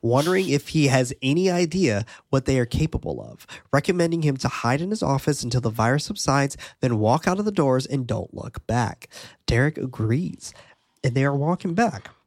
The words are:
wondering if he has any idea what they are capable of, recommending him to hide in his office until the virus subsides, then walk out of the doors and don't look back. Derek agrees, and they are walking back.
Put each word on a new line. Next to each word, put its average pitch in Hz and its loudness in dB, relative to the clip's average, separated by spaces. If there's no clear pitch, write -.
wondering 160 2
if 143 0
he 156 2
has 127 2
any 165 2
idea 165 0
what 135 2
they 131 2
are 117 2
capable 69 -2
of, 57 -18
recommending 170 2
him 143 2
to 131 -6
hide 127 0
in 185 -4
his 220 -4
office 143 0
until 123 0
the 117 -2
virus 117 2
subsides, 139 0
then 117 0
walk 110 2
out 190 0
of 208 -2
the 214 0
doors 135 2
and 131 -4
don't 107 -4
look - -12
back. 113 -2
Derek 131 2
agrees, 123 -4
and 123 0
they 135 2
are 143 2
walking 165 0
back. 180 -2